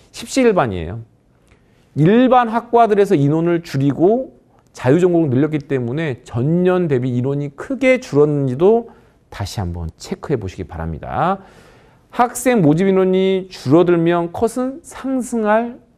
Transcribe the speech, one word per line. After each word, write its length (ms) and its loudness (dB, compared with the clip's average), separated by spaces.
십시일반이에요. 880 -2
일반 520 4
학과들에서 680 2
인원을 460 0
줄이고 760 0
자유전공을 580 2
늘렸기 280 0
때문에 640 -6
전년 640 0
대비 300 -2
인원이 400 -4
크게 420 0
줄었는지도 920 0
다시 320 -10
한번 360 -8
체크해 420 -8
보시기 260 -10
바랍니다. 760 -6
학생 520 0
모집 240 4
인원이 640 0
줄어들면 840 2
컷은 500 -4
상승할 960 -4